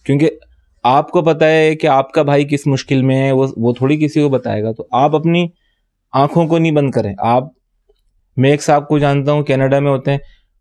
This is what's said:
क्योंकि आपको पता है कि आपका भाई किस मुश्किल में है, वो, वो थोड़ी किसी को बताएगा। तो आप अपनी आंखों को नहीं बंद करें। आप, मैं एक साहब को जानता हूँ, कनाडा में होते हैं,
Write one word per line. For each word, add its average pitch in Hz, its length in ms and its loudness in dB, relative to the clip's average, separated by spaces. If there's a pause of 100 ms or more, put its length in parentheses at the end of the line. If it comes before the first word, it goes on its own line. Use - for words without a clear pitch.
क्योंकि 143 240 2 (540)
आपको 147 380 0
पता 156 240 2
है 156 300 2
कि 156 100 -2
आपका 135 360 0
भाई 143 220 2
किस 143 220 -4
मुश्किल 135 360 0
में 131 140 0
है, 135 160 0
वो, 135 260 0
वो 117 140 0
थोड़ी 135 260 0
किसी 151 240 0
को 147 80 2
बताएगा। 113 420 -4
तो - 220 -14
आप 143 200 2
अपनी 170 380 -2 (600)
आंखों 147 320 0
को 165 120 0
नहीं 160 140 0
बंद 143 220 0
करें। 101 280 -4
आप, 127 320 -2 (840)
मैं 135 120 2
एक 147 120 0
साहब 147 240 0
को 151 120 0
जानता 143 340 0
हूँ, 147 100 0
कनाडा 135 380 0
में 143 100 0
होते 135 200 -2
हैं, 139 100 -2 (400)